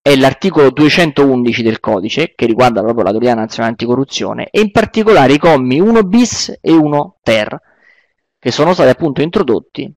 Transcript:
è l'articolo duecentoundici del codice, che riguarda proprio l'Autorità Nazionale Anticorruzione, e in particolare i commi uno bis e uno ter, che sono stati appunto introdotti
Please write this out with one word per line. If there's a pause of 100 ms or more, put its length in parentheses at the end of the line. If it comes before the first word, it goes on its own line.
è
l'articolo
duecentoundici
del
codice,
che
riguarda
proprio
l'Autorità
Nazionale
Anticorruzione,
e
in
particolare
i
commi
uno
bis
e
uno
ter, (800)
che
sono
stati
appunto
introdotti